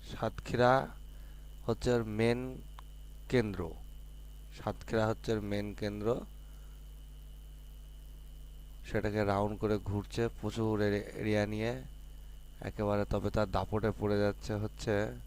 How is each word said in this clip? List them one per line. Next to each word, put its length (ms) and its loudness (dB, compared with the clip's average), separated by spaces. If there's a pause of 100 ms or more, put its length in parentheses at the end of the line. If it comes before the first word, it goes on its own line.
(120)
সাতক্ষীরা 600 4 (920)
হচ্ছে 300 2
ওর 80 4 (160)
মেন 200 6 (920)
কেন্দ্র, 300 4 (960)
সাতক্ষীরা 520 2
হচ্ছে 260 -2
ওর 60 2 (100)
মেন 160 0 (140)
কেন্দ্র, 260 0 (2750)
সেটাকে 320 2 (140)
রাউন্ড 280 4
করে 140 4 (140)
ঘুরছে 340 0 (160)
প্রচুর 340 2 (140)
এরি-, 220 2 (120)
এরিয়া 220 4 (100)
নিয়ে, 180 0 (960)
একেবারে। 340 2 (100)
তবে 220 2
তার 200 4
দাপটে 440 2
পড়ে 240 4
যাচ্ছে 300 0 (100)
হচ্ছে 320 0 (320)